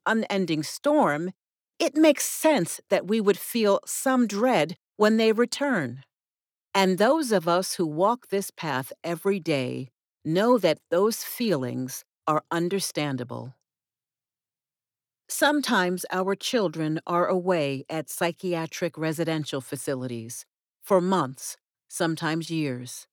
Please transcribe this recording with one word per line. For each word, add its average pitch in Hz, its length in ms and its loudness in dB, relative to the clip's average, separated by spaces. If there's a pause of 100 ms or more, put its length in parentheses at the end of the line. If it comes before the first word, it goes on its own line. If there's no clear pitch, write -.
unending 190 580 0
storm, 185 680 0 (480)
it 320 160 0
makes 302 300 6
sense 269 540 0 (100)
that 185 180 2
we 220 120 2
would 196 200 2
feel 208 460 2
some 254 420 2
dread 202 500 2 (200)
when 214 200 6
they 220 140 4
return. 202 720 -2 (720)
And 190 240 4
those 262 320 4
of 175 160 2
us 180 280 2
who 170 120 0
walk 185 400 0
this 196 240 -4
path 135 420 -6 (100)
every 180 360 -2
day 131 500 -4 (340)
know 208 360 4
that 170 180 2 (140)
those 202 320 2
feelings 131 800 -4 (220)
are 151 240 2
understandable. 143 1040 -4 (1700)
Sometimes 220 840 0
our 185 240 -2
children 160 720 -2
are 175 180 2
away 170 640 0
at 160 220 -8
psychiatric 170 840 -4
residential 156 680 -4
facilities 127 840 -8 (380)
for 185 180 4
months, 170 560 -2 (300)
sometimes 165 640 -4
years. 131 600 -6